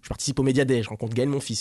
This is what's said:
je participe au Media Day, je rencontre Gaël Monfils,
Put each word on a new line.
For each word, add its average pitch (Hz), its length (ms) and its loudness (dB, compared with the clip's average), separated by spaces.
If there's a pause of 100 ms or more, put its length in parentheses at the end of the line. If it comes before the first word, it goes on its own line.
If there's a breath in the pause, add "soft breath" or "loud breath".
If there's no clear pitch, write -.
je - 60 -20
participe - 280 -4
au 135 60 2
Media 135 220 4
Day, 123 180 2
je 98 60 -6
rencontre 113 260 -6
Gaël 123 120 2
Monfils, 135 340 -4